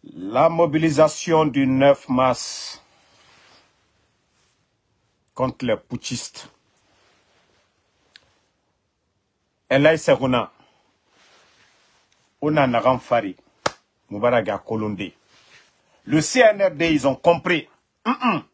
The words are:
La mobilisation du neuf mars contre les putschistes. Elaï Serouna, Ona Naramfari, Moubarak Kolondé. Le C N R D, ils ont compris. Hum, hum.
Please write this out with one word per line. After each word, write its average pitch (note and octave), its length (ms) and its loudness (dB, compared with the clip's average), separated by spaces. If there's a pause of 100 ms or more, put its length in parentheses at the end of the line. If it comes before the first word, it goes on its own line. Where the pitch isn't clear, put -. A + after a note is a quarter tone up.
(140)
La A2 340 0
mobilisation D#3 960 2
du C3+ 220 0
neuf C3+ 420 2
mars - 760 -4 (2500)
contre C3 320 -6
les G#2+ 100 0
putschistes. - 760 -12 (3250)
Elaï D3 300 4
Serouna, B2+ 520 0 (1900)
Ona D3+ 260 0
Naramfari, A#2+ 720 -2 (720)
Moubarak A2 560 -2
Kolondé. G#2+ 500 -6 (920)
Le D3+ 160 0
C B3+ 180 -2
N G#3+ 220 4
R F#3+ 80 2
D, E3 200 -2
ils C#3+ 160 0
ont C3+ 80 0
compris. E3+ 540 0 (400)
Hum, A#3+ 140 -2
hum. G#3 320 -2